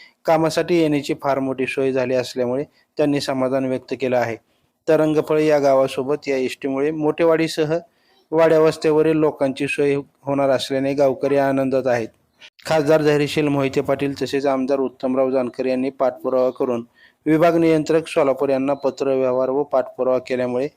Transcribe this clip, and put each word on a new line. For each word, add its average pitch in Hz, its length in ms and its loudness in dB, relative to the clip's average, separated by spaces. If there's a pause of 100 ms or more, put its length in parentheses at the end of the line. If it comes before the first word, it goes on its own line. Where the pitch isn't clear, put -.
(260)
कामासाठी 160 500 0
येण्याची 151 460 0
फार 135 180 0
मोठी 131 280 -4
सोय 135 240 -2
झाली 127 220 -2
असल्यामुळे, 127 500 -4 (340)
त्यांनी 143 240 0
समाधान 131 440 -2
व्यक्त 131 360 -6
केलं 123 160 0
आहे. 117 180 -2 (520)
तरंगफळ 156 520 2
या 151 200 4
गावासोबत 135 680 0
या 135 100 -2
एसटीमुळे 135 540 -4
मोठेवाडीसह 160 840 0 (540)
वाड्या 160 280 4
वस्त्यावरील 156 580 2
लोकांची 143 500 0
सोय 143 280 0 (260)
होणार 139 280 0
असल्याने, 135 440 0
गावकरी 139 440 2
आनंदात 135 500 0
आहेत. 120 200 0 (580)
खासदार 156 380 2
धैर्यशील 147 440 2
मोहिते 139 340 0
पाटील 139 400 -2
तसेच 135 240 -2
आमदार 135 340 0
उत्तमराव 131 520 -2
जानकर 127 340 -2
यांनी 127 240 -2
पाठपुरावा 127 600 -2
करून, 123 360 -4 (400)
विभाग 160 300 4
नियंत्रक 160 520 2
सोलापूर 139 420 0
यांना 135 240 0
पत्रव्यवहार 131 760 -2
व 139 140 -2
पाठपुरावा 127 540 -2
केल्यामुळे 123 600 -4